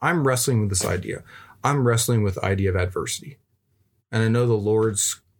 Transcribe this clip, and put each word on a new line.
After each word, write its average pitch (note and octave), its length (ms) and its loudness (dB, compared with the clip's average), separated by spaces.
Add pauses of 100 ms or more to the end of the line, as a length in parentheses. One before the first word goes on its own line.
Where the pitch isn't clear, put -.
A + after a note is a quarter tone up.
"I'm D3+ 260 2
wrestling B2+ 340 0
with G2+ 80 0
this F2+ 160 -2
idea. F2+ 380 -4 (400)
I'm C3+ 240 2
wrestling A#2 360 2
with G2 120 -2
the - 100 -4
idea G2 240 0
of F#2 60 0
adversity. - 640 -4 (720)
And A2+ 120 0
I A2+ 60 2
know A#2+ 180 2
the A#2 80 2
Lord's G#2+ 640 0 (180)